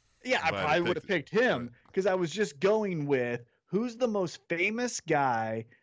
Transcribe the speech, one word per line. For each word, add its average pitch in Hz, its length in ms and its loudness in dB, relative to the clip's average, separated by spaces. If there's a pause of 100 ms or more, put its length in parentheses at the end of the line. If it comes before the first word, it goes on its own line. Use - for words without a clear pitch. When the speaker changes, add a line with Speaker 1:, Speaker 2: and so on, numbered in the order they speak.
(240)
Speaker 1:
Yeah, 247 140 0
Speaker 2:
you - 40 -4
Speaker 1:
I 160 80 0
Speaker 2:
might 202 80 -2
have - 80 0
Speaker 1:
probably 160 220 4
would 180 80 0
have - 100 -10
Speaker 2:
picked 175 240 -2
Speaker 1:
picked 214 140 2
him 240 180 2
Speaker 2:
Right. - 300 -14
Speaker 1:
'cause 190 140 -2
I 185 80 4
was 170 180 -2
just 180 260 -4
going 190 480 2
with 123 380 0 (220)
who's 226 300 -2
the 240 120 0
most 196 400 -2
famous 214 520 -2
guy 113 640 0 (160)